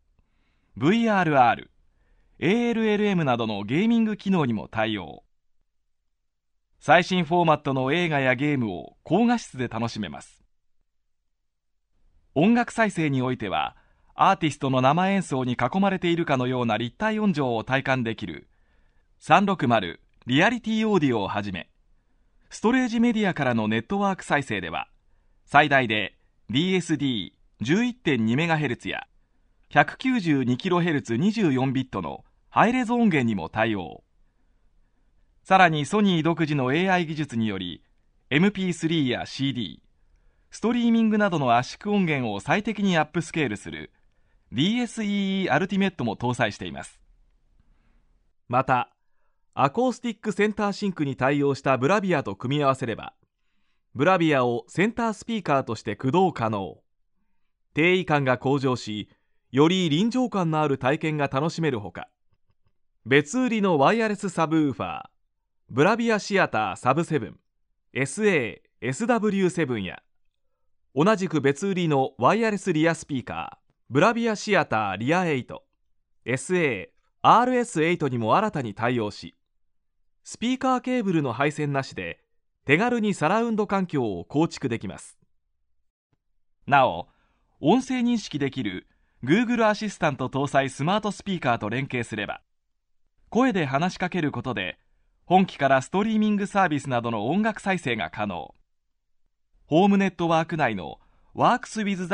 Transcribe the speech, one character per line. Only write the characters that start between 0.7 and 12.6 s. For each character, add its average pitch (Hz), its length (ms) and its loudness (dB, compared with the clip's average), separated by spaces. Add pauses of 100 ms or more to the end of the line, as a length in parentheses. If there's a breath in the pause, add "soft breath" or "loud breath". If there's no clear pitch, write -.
ブ 147 200 2
イ 233 140 2
ア 202 100 2
ー 180 60 2
ル 147 160 4
ア 120 80 6
ー 101 60 4
ル、 62 160 -16 (680)
エ 143 100 0
ー 240 200 2
エ 233 40 0
ル 220 140 0
エ 208 100 2
ル 208 80 0
エ 202 100 2
ム 165 100 2
な 123 120 2
ど 113 100 -2
の 104 160 -6
ゲ 123 180 0
ー 226 60 2
ミ 233 120 4
ン 226 60 2
グ 214 120 -4
機 196 140 -4
能 170 140 2
に 120 80 0
も 80 140 -6
対 110 300 -2
応。 73 260 -12 (1600)
最 170 240 6
新 180 220 0
フ 156 100 -2
ォ 175 80 4
ー - 20 2
マ 160 100 4
ッ 147 60 -4
ト 139 120 -4
の 131 180 -2
映 175 180 0
画 147 120 0
や 131 140 2
ゲ 147 180 -2
ー 143 40 -2
ム 113 140 -2
を 80 320 -12
高 196 220 2
画 240 120 2
質 - 200 -12
で 123 100 -4
楽 113 220 -4
し - 100 -12
め 98 80 -6
ま 69 140 -12
す。 - 220 -20 (1900)
音 190 180 4
楽 233 180 0